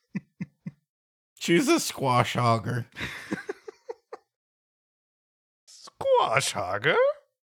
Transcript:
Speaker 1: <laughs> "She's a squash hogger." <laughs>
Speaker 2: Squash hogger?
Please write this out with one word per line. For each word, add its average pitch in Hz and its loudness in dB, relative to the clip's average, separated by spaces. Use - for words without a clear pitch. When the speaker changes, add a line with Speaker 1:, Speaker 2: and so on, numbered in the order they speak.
Speaker 1:
<laughs> - -16
"She's 202 4
a 320 4
squash - 0
hogger." 117 0
<laughs> - -20
Speaker 2:
Squash - 0
hogger? 104 -2